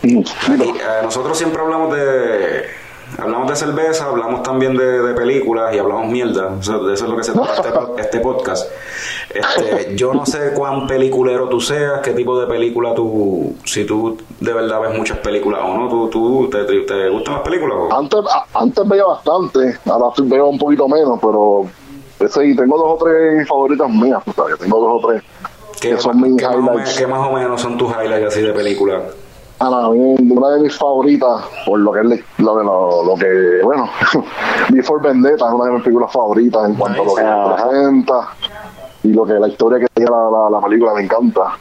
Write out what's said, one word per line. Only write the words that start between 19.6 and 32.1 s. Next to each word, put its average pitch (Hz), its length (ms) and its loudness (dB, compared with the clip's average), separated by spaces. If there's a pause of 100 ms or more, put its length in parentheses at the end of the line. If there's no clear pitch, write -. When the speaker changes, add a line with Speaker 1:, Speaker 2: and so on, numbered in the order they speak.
Speaker 1:
ahora 120 260 2
sí 143 100 0
veo 131 220 4
un 143 120 0
poquito 147 280 2
menos, 139 320 2
pero, 104 440 4 (560)
eh, 104 100 2
sí, 143 260 4
tengo 131 220 2
dos 160 240 2
o - 20 0
tres 160 440 4
favoritas 139 420 2
mías, 113 380 2
o - 60 -8
sea, - 100 -2 (120)
que 85 80 -12
tengo 107 160 2
dos 113 240 2
o 117 40 0
tres 113 160 0 (580)
Speaker 2:
¿Qué 120 80 -2
Speaker 1:
que 117 60 0
Speaker 2:
ma-, 120 60 -4
Speaker 1:
son 123 200 2
mis 131 160 4
Speaker 2:
qué 120 100 0
más 123 80 0
o 123 60 2
Speaker 1:
highlights. 120 320 0
Speaker 2:
me-, - 40 -4
qué 127 100 0
más 131 200 -2
o 135 60 -2
menos 123 280 -2
son 120 160 -6
tus 120 140 -2
highlights 110 360 -2
así 104 140 -2
de 107 120 0
película? 98 480 -2 (580)
Speaker 1:
Ah, 131 100 0
no, 127 80 0
a 117 140 0
mí, 127 240 4 (160)
una 127 200 4
de 147 100 4
mis 143 160 0
favoritas, 131 680 2 (220)
por 104 140 2
lo 104 120 4
que 104 100 0
es 113 60 2
la, 120 100 4 (200)